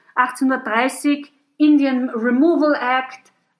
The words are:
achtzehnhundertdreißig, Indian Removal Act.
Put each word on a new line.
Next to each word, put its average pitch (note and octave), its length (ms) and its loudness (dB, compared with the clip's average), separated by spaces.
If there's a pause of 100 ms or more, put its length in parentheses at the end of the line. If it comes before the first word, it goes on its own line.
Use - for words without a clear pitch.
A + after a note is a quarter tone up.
(160)
achtzehnhundertdreißig, C4 1160 -2 (260)
Indian C#4 520 2
Removal C#4 680 2
Act. B3+ 560 -4 (280)